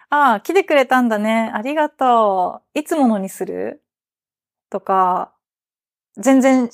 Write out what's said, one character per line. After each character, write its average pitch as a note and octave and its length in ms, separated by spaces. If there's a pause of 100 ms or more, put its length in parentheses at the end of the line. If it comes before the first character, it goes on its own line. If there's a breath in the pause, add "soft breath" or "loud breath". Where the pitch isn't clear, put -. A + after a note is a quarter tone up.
「あ C#4+ 260
あ、 G3+ 60
来 - 120
て F#4+ 100
く E4 100
れ C4+ 120
た B3+ 160
ん A#3+ 80
だ G#3+ 80
ね。 A3 360
あ G#3+ 80
り C#4 140
が D4+ 140
と A3 720 (140)
う。 C#4+ 40
い D4+ 40
つ E4+ 120
も C#4 120
の A3 120
に F#3+ 100
す - 160
る？」 G#3 380 (840)
と G3 120
か、 F#3 500 (840)
全 C4 240
然 B3+ 320